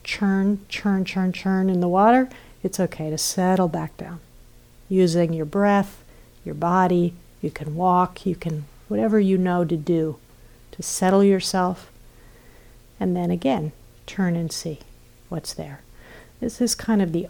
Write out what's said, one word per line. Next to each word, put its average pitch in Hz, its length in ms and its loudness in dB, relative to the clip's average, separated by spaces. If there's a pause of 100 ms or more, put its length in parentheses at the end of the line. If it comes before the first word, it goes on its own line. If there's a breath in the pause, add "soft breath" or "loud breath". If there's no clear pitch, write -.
churn, 196 640 0
churn, 190 360 -2
churn, 185 260 -2
churn 190 380 0
in 185 120 2
the 180 60 2
water, 226 420 4 (340 loud breath)
it's - 160 -4
okay 165 320 -4
to 156 60 -4
settle 185 500 2
back 160 300 -6
down. 170 220 -14 (720)
Using 175 440 4
your 160 120 -2
breath, 202 580 0 (400 soft breath)
your 156 120 -10
body, 175 580 2 (280)
you 160 100 -4
can 151 240 -8
walk, 180 500 0
you 180 100 -2
can, 151 300 -6 (220)
whatever 214 320 2
you 190 180 4
know 180 280 0
to 165 120 -2
do, 160 400 -2 (540 soft breath)
to - 120 -14
settle 190 400 2
yourself, 185 680 0 (1080 soft breath)
and 185 160 -2
then 175 140 -2
again, 175 420 -2 (360)
turn 180 280 -2
and 165 160 -4
see - 280 -10 (500)
what's 160 240 -8
there. 143 280 -14 (580 loud breath)
This 247 200 -6
is 240 160 0
kind 214 260 0
of 170 120 0
the 170 160 -4